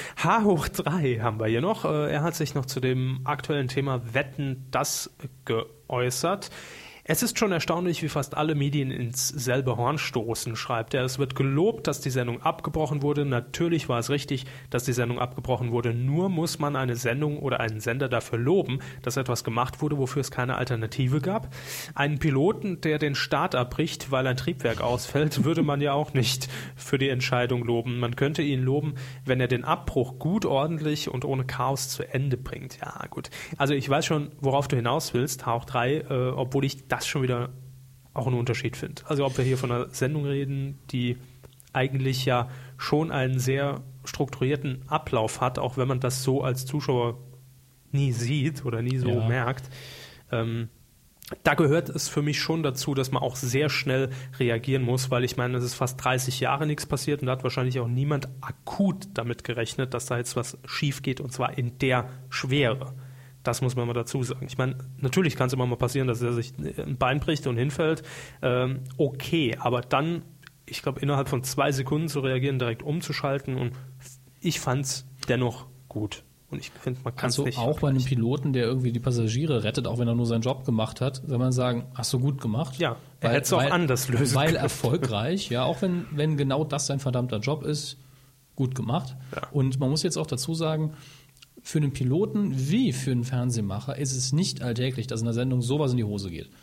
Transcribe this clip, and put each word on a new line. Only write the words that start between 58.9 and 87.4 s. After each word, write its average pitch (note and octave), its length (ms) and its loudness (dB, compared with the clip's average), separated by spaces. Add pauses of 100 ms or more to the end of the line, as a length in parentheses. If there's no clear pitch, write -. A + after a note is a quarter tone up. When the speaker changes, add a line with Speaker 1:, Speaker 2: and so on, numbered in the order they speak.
Speaker 1:
damit A#2+ 320 -4
gerechnet, B2 480 -2
dass A#2 140 -4
da A#2+ 100 0
jetzt A#2+ 180 -4
was - 300 -4
schief - 360 -2
geht C3 200 -2
und B2+ 100 -6
zwar B2 260 -2
in A#2+ 200 -2
der B2+ 320 2 (200)
Schwere. C3 640 0 (480)
Das A#2+ 200 0
muss B2+ 160 2
man A#2+ 100 0
mal A#2 60 -2
dazu A#2+ 280 -2
sagen. B2+ 260 -4
Ich - 100 -6
meine, C3 180 0 (220)
natürlich C#3+ 400 2
kann's B2+ 160 2
immer B2+ 120 2
mal A#2+ 120 0
passieren, B2+ 320 2
dass A2+ 120 0
er A#2+ 120 0
sich A#2 260 -2
ein D3 380 -6
Bein C3+ 240 2
bricht D3+ 260 -2
und B2 80 0
hinfällt. D#3 480 0 (380)
Ähm, C3 400 0 (160)
okay, C3+ 600 2
aber B2 220 2
dann, D#3 440 0 (420)
ich - 160 -10
glaub, C3 200 -4
innerhalb C#3 280 2
von B2+ 160 0
zwei C#3+ 260 2
Sekunden C#3+ 380 0
zu D3+ 100 -2
reagieren, C3 400 2
direkt A#2 240 0
umzuschalten C#3+ 720 -2
und B2+ 160 -2 (720)
ich E3+ 180 0
fand's C3+ 480 -2 (220)
dennoch B2 380 0 (200)
gut. - 380 -6 (240)
Und C#3+ 100 -8
ich - 100 -12
find, B2+ 360 -6
man B2 100 -4
kann's A#2+ 240 0
Speaker 2:
Also - 60 0
Speaker 1:
nicht B2+ 120 -2
Speaker 2:
auch C3+ 220 0
bei D3+ 80 2
einem C3 140 4
Speaker 1:
vergleichen. C3 160 2
Speaker 2:
Piloten, C3 360 2
der B2 120 4
irgendwie B2 260 2
die A#2+ 80 -2
Passagiere A#2+ 640 2
rettet, A#2 240 0
auch A#2+ 120 0
wenn A#2+ 100 2
er A#2 60 4
nur A#2+ 100 2
seinen A#2 160 2
Job B2+ 240 -2
gemacht A2 340 0
hat, C3 260 -2
soll C3 120 0
man B2+ 160 4
sagen, B2 320 2 (100)
„Hast - 160 -2
du B2 80 2
gut C#3 220 2
gemacht.“ B2 360 -2
Speaker 1:
Ja, C3+ 200 0 (240)
er A2+ 80 4
Speaker 2:
Weil, C3 80 6
Speaker 1:
hätt's C#3+ 160 2
auch E3+ 60 6
Speaker 2:
weil, C#3+ 120 4
Speaker 1:
anders D3 380 4
lösen B2+ 260 4
Speaker 2:
weil C#3+ 120 6
Speaker 1:
können. D#3+ 100 4
Speaker 2:
erfolgreich, B2+ 920 0
ja, B2 140 2
auch E3 180 0
wenn, F3+ 300 0
wenn D3+ 240 2
genau C#3 300 2
das C#3 220 -2
sein C#3 120 0
verdammter B2 380 0
Job C3+ 260 -2